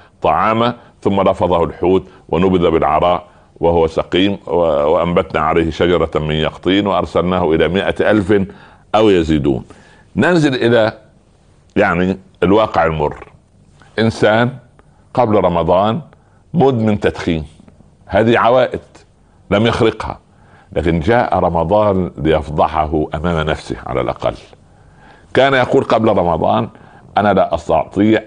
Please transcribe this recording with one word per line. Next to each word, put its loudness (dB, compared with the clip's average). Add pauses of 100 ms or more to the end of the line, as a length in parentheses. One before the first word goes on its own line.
(220)
طعاما". 0 (280)
ثم 0
رفضه 0
الحوت 0 (200)
ونبذ 2
بالعراء 0 (360)
وهو 2
سقيم، -2
و-، -10 (100)
وأنبتنا 0
عليه 0
شجرة 0
من -2
يقطين -2
وأرسلناه -2
إلى 2
مائة -2
ألف 0 (480)
أو 4
يزيدون. 0 (520)
ننزل 2
إلى 2 (840)
يعني 0 (240)
الواقع 2
المر. -4 (760)
إنسان 2 (640)
قبل 0
رمضان 0 (540)
مدمن 0
تدخين، -4 (640)
هذه 2
عوائد 2 (680)
لم 2
يخرقها، -2 (540)
لكن 0
جاء 0
رمضان 0
ليفضحه -2
أمام -2
نفسه -6 (100)
على -4
الأقل. -4 (1000)
كان 2
يقول 2
قبل 0
رمضان: 0 (500)
"أنا 2
لا 0
أستطيع 0